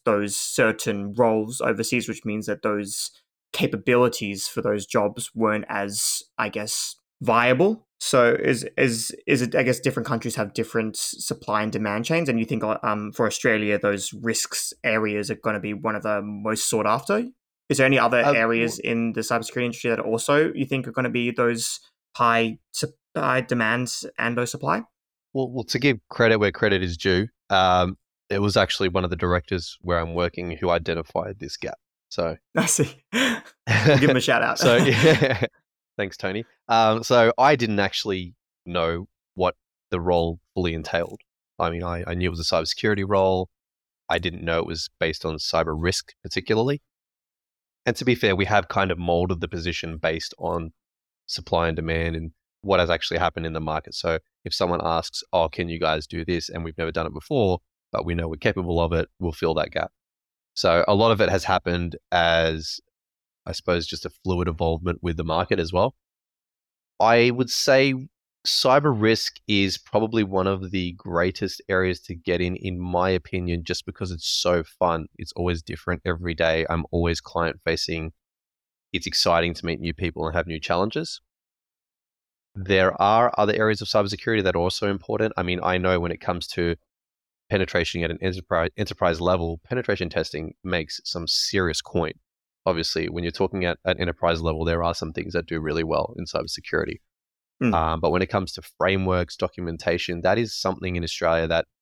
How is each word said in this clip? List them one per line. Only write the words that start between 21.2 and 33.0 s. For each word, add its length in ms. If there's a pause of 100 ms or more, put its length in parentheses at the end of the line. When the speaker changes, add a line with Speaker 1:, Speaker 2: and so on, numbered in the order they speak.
Speaker 1:
those 500 (360)
high 420 (140)
sup-, 180 (260)
high 260
demands 640 (120)
and 180
low 100
supply? 360 (520)
Speaker 2:
Well, 160
well, 140
to 140
give 200 (100)
credit 300
where 140
credit 300
is 140
due, 320 (220)
um, 480 (320)
it 100
was 160
actually 320
one 160
of 60
the 60
directors 640
where 160
I'm 160
working 420
who 140
identified 680
this 180
gap. 220 (300)
So 280 (100)
Speaker 1:
<laughs> 100
I 100
see. 360 (100)